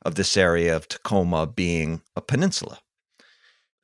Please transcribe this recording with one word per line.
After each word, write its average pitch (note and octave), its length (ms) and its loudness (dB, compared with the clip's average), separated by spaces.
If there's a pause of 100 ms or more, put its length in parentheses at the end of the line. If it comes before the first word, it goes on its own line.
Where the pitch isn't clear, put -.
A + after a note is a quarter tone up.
of F2 120 -2
this - 220 0
area E2+ 380 4
of D#2 120 -6
Tacoma F2 600 -2
being E2 540 -2 (140)
a - 60 -6
peninsula. - 580 -2 (1040)